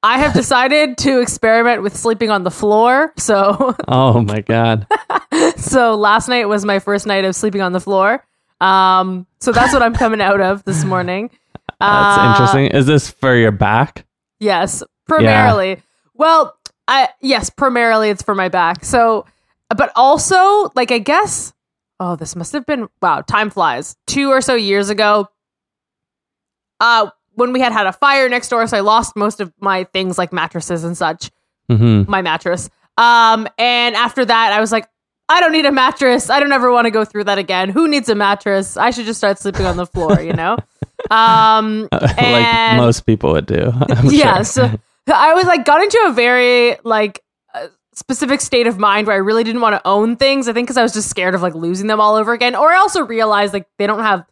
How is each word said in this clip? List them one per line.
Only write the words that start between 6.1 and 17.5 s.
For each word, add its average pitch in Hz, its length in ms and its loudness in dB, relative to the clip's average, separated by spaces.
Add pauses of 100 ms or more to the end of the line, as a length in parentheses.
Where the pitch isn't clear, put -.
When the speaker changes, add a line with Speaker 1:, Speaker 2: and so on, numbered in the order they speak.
Speaker 1:
night 240 200 0
was 208 160 -2
my 202 140 0
first 196 280 -4
night 196 200 -2
of 185 100 -4
sleeping 202 240 -4
on 180 120 -2
the 185 80 -2
floor. 196 440 0 (360)
Um, 185 680 2 (140)
so 247 120 -2
that's 247 220 2
what 262 80 4
I'm 233 120 0
coming 220 280 0
out 196 180 2
of 196 240 -2
this 160 200 -2
morning. 185 460 -4 (240)
Speaker 2:
<laughs> - 260 -14
That's 202 380 4
Speaker 1:
Uh, 202 120 4
Speaker 2:
interesting. 196 380 4
Is 135 180 2
this 147 240 2
for 131 240 0
your 113 160 4
back? 107 560 -2 (320)
Speaker 1:
Yes, 190 440 -2
Speaker 2:
Yeah. - 40 -18 (220)
Speaker 1:
primarily. 220 760 2 (320)
Well, 311 420 2 (300)
I, 262 220 2 (120)
yes, 262 300 -2